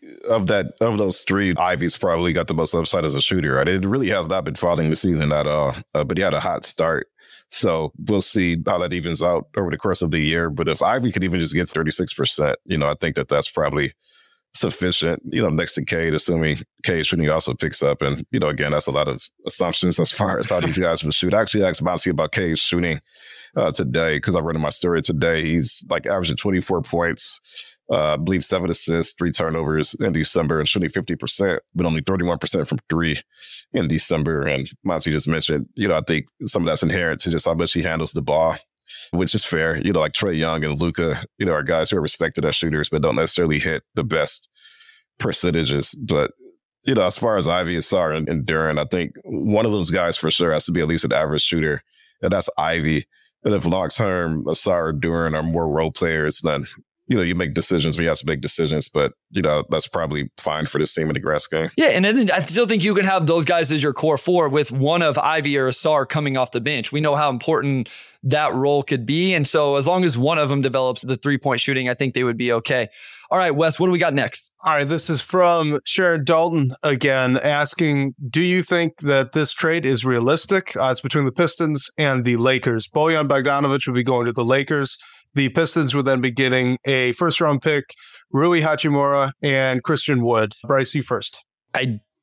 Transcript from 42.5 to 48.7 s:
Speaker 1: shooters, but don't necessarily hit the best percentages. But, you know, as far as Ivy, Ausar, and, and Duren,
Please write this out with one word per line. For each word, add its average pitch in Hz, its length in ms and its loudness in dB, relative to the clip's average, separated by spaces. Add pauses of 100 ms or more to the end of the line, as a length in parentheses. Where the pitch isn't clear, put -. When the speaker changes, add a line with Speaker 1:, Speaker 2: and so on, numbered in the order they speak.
Speaker 1:
shooters, 76 340 -2
but 76 140 -2
don't 73 140 2
necessarily 80 420 2
hit 78 240 -4 (120)
the 78 100 -2
best 80 440 -2 (720)
percentages. 76 760 0
But, - 360 0 (540)
you 131 100 2
know, 104 80 4
as 104 160 0
far 113 180 2
as 82 100 0
Ivy, 87 300 0
Ausar, 80 400 0
and, 78 140 -2
and 78 160 -2
Duren, 80 340 0